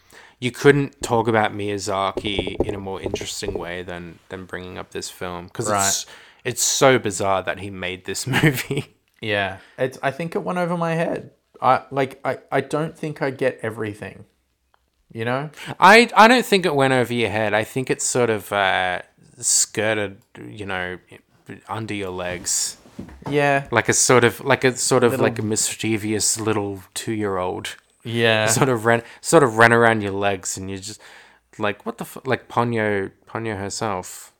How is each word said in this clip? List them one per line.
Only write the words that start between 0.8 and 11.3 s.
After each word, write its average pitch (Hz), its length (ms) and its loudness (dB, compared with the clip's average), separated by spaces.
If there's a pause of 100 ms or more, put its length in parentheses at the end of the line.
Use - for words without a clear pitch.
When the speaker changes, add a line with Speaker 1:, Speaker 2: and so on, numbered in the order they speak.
Speaker 1:
talk 113 260 0
about 110 300 2
Miyazaki 98 1000 -4 (100)
in - 80 -6
a 98 40 -8
more 95 220 -10
interesting 98 540 -6
way 87 280 -8
than, 87 360 -12 (100)
than 95 160 -12
bringing 90 320 -12
up 92 140 -12
this 95 180 -10
film 90 400 -10
'cause 107 220 -6
Speaker 2:
Right. 101 160 2
Speaker 1:
it's, - 200 -2 (380)
it's 123 180 -4
so 131 360 4
bizarre 98 460 0
that 90 160 -4
he 98 100 -10
made 92 340 -8
this - 220 -6
<laughs> 131 160 0
movie. 139 520 -2 (280)
Speaker 2:
Yeah, 101 340 -2 (220)
it's, 131 240 -2
I 135 80 0
think 165 240 -8
it 202 60 -2
went 180 180 -4
over 175 180 -2
my 165 200 -2
head. 170 340 -4 (320)